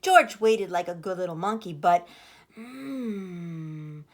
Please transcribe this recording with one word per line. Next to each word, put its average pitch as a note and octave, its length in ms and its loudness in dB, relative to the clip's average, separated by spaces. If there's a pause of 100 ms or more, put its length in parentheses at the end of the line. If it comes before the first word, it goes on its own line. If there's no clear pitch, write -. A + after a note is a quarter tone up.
George F4 380 6
waited G#3+ 300 4
like F3 180 -2
a F3+ 60 -4
good F3 240 -6
little F3+ 160 -4
monkey, G3 380 -4
but, F3 340 0 (520)
mm, F3+ 1600 -10